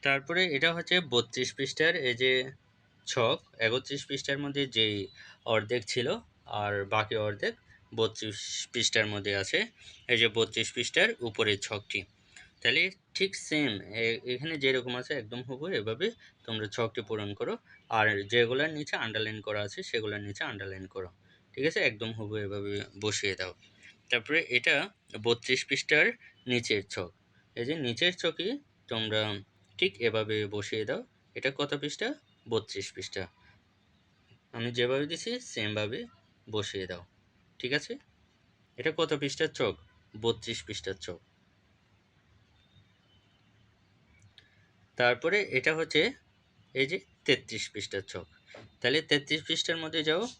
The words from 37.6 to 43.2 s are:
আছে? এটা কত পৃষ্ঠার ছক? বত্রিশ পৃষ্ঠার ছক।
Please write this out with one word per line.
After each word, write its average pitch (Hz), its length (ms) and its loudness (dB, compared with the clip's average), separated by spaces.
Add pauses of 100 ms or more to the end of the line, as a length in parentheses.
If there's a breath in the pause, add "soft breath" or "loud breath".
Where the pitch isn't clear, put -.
আছে? 151 240 -4 (800)
এটা 135 200 0
কত 156 160 2
পৃষ্ঠার 143 340 0
ছক? 113 280 0 (460)
বত্রিশ 113 420 0
পৃষ্ঠার - 300 -6
ছক। 90 280 -10 (3750 soft breath)